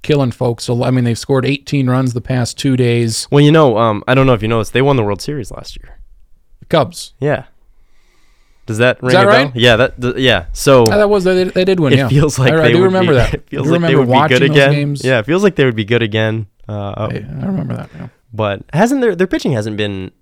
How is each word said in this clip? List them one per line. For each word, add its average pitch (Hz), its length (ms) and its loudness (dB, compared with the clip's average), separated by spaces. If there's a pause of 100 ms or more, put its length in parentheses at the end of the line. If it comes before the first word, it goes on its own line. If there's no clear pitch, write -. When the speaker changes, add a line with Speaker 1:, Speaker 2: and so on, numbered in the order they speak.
Speaker 1:
killing 143 280 0
folks. 120 340 -6
So, 123 200 -2
I 123 80 0
mean, 127 120 0
they've 117 140 -2
scored 131 260 -2
eighteen 135 460 -2
runs 127 240 0
the 120 60 -4
past 127 380 -4
two 135 180 0
days. 117 560 0
Speaker 2:
Well, 143 100 6
you 147 80 6
know, 147 260 4
um, 110 300 0
I 127 80 2
don't 135 120 4
know 127 80 4
if 98 80 -2
you 107 60 -4
noticed, 113 240 -2
they 123 100 0
won 139 140 2
the 117 60 0
World 101 180 -4
Series 143 300 -10
last - 320 -16
year. - 160 -20 (640)
Speaker 1:
The - 60 -20
Cubs. - 520 -2
Speaker 2:
Yeah. 139 280 -4 (1200)
Does 107 120 -6
that 120 200 0
Speaker 1:
Is - 40 -14
Speaker 2:
ring 127 120 0
Speaker 1:
that 190 100 4
Speaker 2:
a - 20 4
Speaker 1:
right? 226 260 4
Speaker 2:
bell? - 80 -
Yeah, 120 160 4
that, 123 240 0
th-, 123 160 -4
yeah. 120 360 0
So 131 360 4
Speaker 1:
Yeah, 202 100 2
that 208 100 2
was, 202 160 0
they, 185 200 2
they 185 200 -2
did 185 160 0
win, 139 140 2
Speaker 2:
it - 20 4
Speaker 1:
yeah. 131 120 0
Speaker 2:
feels 143 300 2
like 131 140 2
Speaker 1:
I, 160 60 2
I 156 60 2
Speaker 2:
they - 80 4
Speaker 1:
do 117 80 4
Speaker 2:
would 190 40 4
Speaker 1:
remember 185 280 2
Speaker 2:
be, 135 40 4
Speaker 1:
that. 117 180 2
Speaker 2:
<laughs> - 0 -
it - 140 -10
feels 139 180 -6
Speaker 1:
I 151 100 0
do 175 40 0
Speaker 2:
like 165 80 0
they 135 60 2
Speaker 1:
remember 139 40 4
Speaker 2:
would 131 60 4
be 120 80 0
good - 20 2
Speaker 1:
watching 131 260 2
those 156 100 2
Speaker 2:
again. 143 220 4
Speaker 1:
games. 143 320 -4
Speaker 2:
Yeah, 127 160 2
it 104 60 -6
feels 175 160 0
like 196 140 2
they 143 80 2
would 120 120 0
be 107 100 -4
good 117 160 0
again. 110 440 -2 (220)
Uh, 101 280 -10
Speaker 1:
I, 107 80 -6
I 131 420 -8
remember 185 300 -6
that, - 200 -12
yeah. 127 120 -16 (240)
Speaker 2:
But 104 300 -6 (120)
hasn't 240 260 2
their, 214 160 0
their 185 100 0
pitching 196 260 -4
hasn't 107 260 -4
been 101 320 -6 (120)